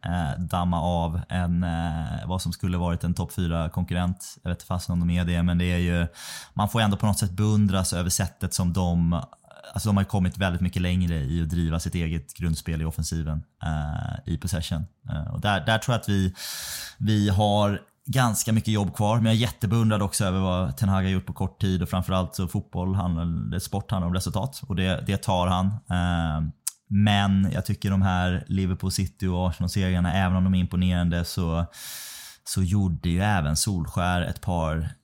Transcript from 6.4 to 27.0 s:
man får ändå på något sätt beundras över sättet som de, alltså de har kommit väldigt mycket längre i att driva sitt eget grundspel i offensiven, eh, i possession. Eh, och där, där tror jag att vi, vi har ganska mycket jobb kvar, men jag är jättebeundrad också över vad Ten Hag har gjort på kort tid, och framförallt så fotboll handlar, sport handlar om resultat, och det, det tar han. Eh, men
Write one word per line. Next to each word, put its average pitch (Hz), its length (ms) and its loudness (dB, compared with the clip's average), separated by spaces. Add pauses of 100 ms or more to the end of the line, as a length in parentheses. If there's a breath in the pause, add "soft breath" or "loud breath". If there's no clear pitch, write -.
man 101 140 0
får 117 120 0
ändå 101 160 2
på 110 100 0
något 98 120 2
sätt 98 120 0
beundras 104 640 2
över 87 180 0
sättet - 440 -2
som 87 180 0
de, 85 400 2 (600)
alltså 104 140 -2
de 101 80 4
har 98 80 4
kommit 92 340 0
väldigt 90 240 0
mycket 90 200 0
längre 90 340 2
i 78 260 0
att 80 60 0
driva 82 320 0
sitt 82 140 -4
eget 82 400 -2
grundspel 80 480 -2
i - 20 -2
offensiven, 78 580 -2 (220)
eh, 78 680 -4
i 82 40 0
possession. 82 480 -4 (260)
Eh, 76 240 -6
och - 60 -4
där, 104 260 2
där 110 120 4
tror 123 160 0
jag 113 60 0
att - 80 -8
vi, 95 260 2 (640 loud breath)
vi 104 300 2
har 101 520 4 (260)
ganska 120 460 2
mycket 110 220 2
jobb 101 220 0
kvar, 107 200 2
men 113 80 2
jag 113 100 4
är 110 40 2
jättebeundrad 107 640 2
också 101 220 0
över 92 160 2
vad 92 360 0
Ten 101 120 2
Hag 95 140 2
har 95 80 2
gjort 92 160 0
på 90 60 -8
kort - 280 -6
tid, 92 220 2
och 87 60 -4
framförallt 92 460 -2
så 90 140 -2
fotboll 92 460 -4
handlar, 85 640 -2
sport - 320 -6
handlar 92 180 0
om 87 60 0
resultat, 98 540 -4
och 90 80 -2
det, 92 300 0
det 98 100 0
tar 90 300 0
han. 92 200 2
Eh, 87 840 0 (400)
men 101 640 4